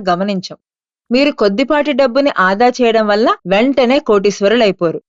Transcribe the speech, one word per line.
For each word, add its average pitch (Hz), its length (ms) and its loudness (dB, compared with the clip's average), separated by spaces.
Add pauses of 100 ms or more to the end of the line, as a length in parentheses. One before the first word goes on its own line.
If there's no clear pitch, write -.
గమనించం. 185 480 -4 (540)
మీరు 277 200 2
కొద్దిపాటి 269 600 0
డబ్బుని 269 440 0
ఆదా 202 320 2
చేయడం 226 380 0
వల్ల 226 280 2 (100)
వెంటనే 247 540 0
కోటీశ్వరులైపోరు. 202 1080 0